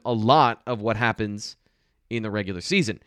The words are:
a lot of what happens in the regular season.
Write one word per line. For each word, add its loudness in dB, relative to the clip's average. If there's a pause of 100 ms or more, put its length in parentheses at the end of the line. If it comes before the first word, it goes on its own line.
a -2
lot 4
of -4
what -2
happens -4 (520)
in -6
the -6
regular -4
season. 0